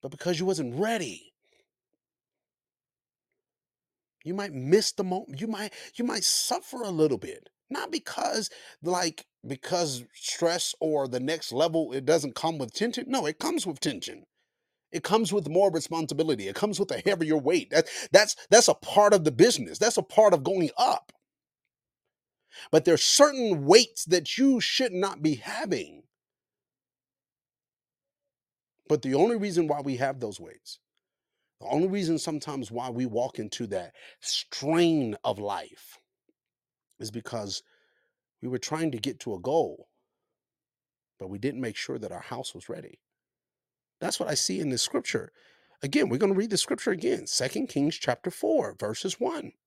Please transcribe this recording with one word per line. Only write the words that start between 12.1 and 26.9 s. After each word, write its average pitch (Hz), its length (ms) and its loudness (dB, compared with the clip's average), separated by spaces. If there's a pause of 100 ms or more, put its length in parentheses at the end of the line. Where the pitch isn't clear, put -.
come 160 240 -4
with 127 160 -8
tension. 233 340 -2
No, 240 200 -2
it 151 100 -4
comes 294 300 -2
with 147 120 -8
tension. 90 460 -6 (680)
It 170 120 -6
comes 208 280 2
with 190 160 -2
more 185 240 4
responsibility. 156 760 -2
It 98 80 -6
comes 208 240 -2
with 202 120 -2
a 113 140 -6
heavier 165 320 0
weight. 139 320 0
That, 156 180 2 (240)
that's, 208 240 6 (140)
that's 220 200 8
a 151 40 4
part 208 400 4
of 185 100 4
the 151 80 2
business. 127 460 4
That's 220 200 0
a 208 60 -2
part 208 300 6
of 147 100 2
going 170 360 0
up. - 340 0 (1600)
But 165 140 6
there's 165 180 6
certain 247 640 4
weights 208 400 8
that 165 300 0
you 262 240 4
should 247 320 0
not 180 300 -2
be 151 140 2
having. 110 680 -6 (2750)